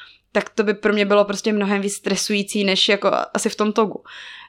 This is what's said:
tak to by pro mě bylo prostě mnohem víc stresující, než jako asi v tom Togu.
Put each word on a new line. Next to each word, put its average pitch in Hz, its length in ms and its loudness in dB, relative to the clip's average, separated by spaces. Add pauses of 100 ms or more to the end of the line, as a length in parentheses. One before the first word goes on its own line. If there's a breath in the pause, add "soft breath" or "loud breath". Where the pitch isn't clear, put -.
(320 loud breath)
tak - 180 -2
to - 120 -2
by 208 120 0
pro 202 180 0
mě 208 120 2
bylo 202 200 4
prostě 202 280 -2
mnohem 202 300 0
víc 196 120 -4
stresující, 202 680 -2
než 190 240 2
jako 202 220 2 (240)
asi 220 140 0
v - 80 -4
tom 214 160 0
Togu. 214 320 0 (440 loud breath)